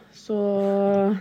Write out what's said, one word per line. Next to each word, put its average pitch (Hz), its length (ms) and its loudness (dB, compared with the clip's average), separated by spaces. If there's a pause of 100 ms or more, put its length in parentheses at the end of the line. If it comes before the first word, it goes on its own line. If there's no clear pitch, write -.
(120)
Så 202 1080 0